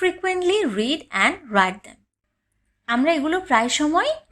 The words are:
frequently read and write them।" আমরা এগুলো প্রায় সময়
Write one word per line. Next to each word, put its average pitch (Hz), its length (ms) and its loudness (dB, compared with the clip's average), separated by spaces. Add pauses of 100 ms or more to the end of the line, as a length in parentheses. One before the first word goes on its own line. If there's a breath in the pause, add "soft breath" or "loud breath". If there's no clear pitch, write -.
frequently 370 680 0
read 233 320 -2
and 202 340 -2 (200)
write 196 260 2
them।" - 180 -20 (880)
আমরা 254 260 2
এগুলো 320 280 -2
প্রায় 247 280 2
সময় 311 400 0 (240)